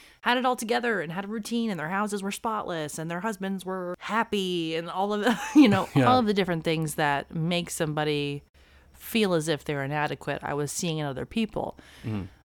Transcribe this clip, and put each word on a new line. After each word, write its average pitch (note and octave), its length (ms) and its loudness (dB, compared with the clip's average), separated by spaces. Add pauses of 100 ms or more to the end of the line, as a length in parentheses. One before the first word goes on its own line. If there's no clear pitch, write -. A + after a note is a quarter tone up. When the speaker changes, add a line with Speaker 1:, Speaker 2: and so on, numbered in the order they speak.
(220)
Speaker 1:
had B3 180 2
it B3 80 2
all B3+ 80 2
together A#3+ 440 0
and D#3+ 120 -4
had G3 140 -6
a - 20 -10
routine A3+ 420 -4
and F3+ 100 -4
their D3+ 100 -4
houses G3 340 -2
were G3 80 -4
spotless F3+ 680 -4
and E3 140 -4
their F3 80 -2
husbands F#3+ 460 -4
were F3+ 340 -4
happy F#3 760 0
and E3+ 140 -4
all G3 240 0
of G#3 80 0
the, G#3+ 260 2
<laughs> - 80 -2
you C#4 140 12
know, F#3+ 220 4
Speaker 2:
<laughs> - 40 -2
Yeah. C3+ 100 6
Speaker 1:
all B3+ 120 8
of A#3+ 80 4
the G#3 80 2
different F3 300 0
things D#3+ 320 0
that C#3+ 400 0
make E3+ 340 0
somebody D3 720 -2 (540)
feel G3+ 400 2
as D#3 120 2
if D3 160 0
they're C#3+ 200 -2
inadequate D3 600 -2
I C#3+ 120 -4
was C#3+ 160 -2
seeing D#3+ 260 -4
in D3+ 80 -2
other C3+ 220 -6
people. - 500 -4 (260)
Speaker 2:
Mm-hmm. G#2 200 -4 (220)